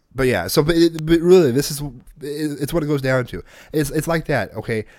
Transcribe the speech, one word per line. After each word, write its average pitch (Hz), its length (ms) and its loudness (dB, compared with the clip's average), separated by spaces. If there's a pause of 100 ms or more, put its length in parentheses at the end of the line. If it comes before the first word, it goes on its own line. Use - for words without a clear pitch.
(140)
but 127 140 -2
yeah, 95 200 0
so 156 140 2
but, 165 140 2
it, 165 300 2
but 165 160 2
really, 175 300 6
this 135 200 -2
is 139 80 -8
it, 147 800 -10
it's 147 120 -4
what 170 100 0
it 147 40 -4
goes 143 140 0
down 131 260 0
to. 85 140 -12 (300)
It's, 147 200 0
it's 156 140 -2
like 165 200 -2
that, 127 280 -4
okay? 110 300 -6 (160)